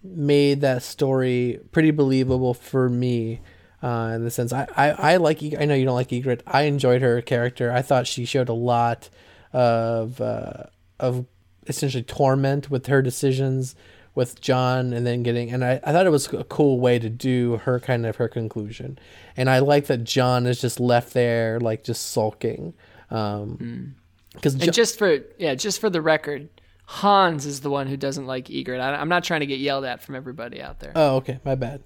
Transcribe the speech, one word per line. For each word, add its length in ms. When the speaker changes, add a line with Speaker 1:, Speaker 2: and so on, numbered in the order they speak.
Speaker 1:
made 580
that 220
story 760
pretty 200
believable 640
for 360
me, 520
uh, 320
in 80
the 80
sense 200
I, 240
I, 160
I 260
like 220
Ygritte. 220
I 40
know 100
you 100
don't 100
like 140
Ygritte. 380
I 160
enjoyed 400
her 180
character. 500
I 120
thought 240
she 180
showed 240
a 40
lot 560
of, 680
uh, 440
of 260
essentially 360
torment 680
with 180
her 140
decisions 760
with 260
Jon, 520
and 140
then 160
getting, 280
and 140
I, 180
I 80
thought 140
it 60
was 220
a 100
cool 360
way 200
to 100
do 540
her, 160
kind 260
of 120
her 100
conclusion. 720
And 140
I 80
like 300
that 160
Jon 420
is 160
just 180
left 360
there, 440
like, 240
just 280
sulking. 640
Um, 500
Speaker 2:
Mm. 840
Speaker 1:
'cause 120
Speaker 2:
And 120
Speaker 1:
Jo- 60
Speaker 2:
just 280
for, 180
yeah, 160
just 260
for 80
the 120
record, 460
Hans 600
is 140
the 100
one 160
who 100
doesn't 300
like 220
Ygritte. 300
I, 160
I'm 140
not 140
trying 160
to 80
get 120
yelled 260
at 180
from 100
everybody 480
out 180
there. 160
Speaker 1:
Oh, 200
okay. 280
My 120
bad. 300